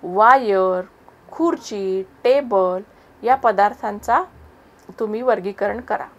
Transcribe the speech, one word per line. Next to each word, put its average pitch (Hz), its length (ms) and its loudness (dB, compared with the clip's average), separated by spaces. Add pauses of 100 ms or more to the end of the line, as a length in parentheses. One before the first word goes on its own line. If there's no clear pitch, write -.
वायर, 190 760 2 (500)
खुर्ची, 196 720 -4 (200)
टेबल 208 580 2 (440)
या 247 100 4
पदार्थांचा 220 880 0 (760)
तुम्ही 220 220 -4
वर्गीकरण 208 600 -2
करा. - 240 -8 (140)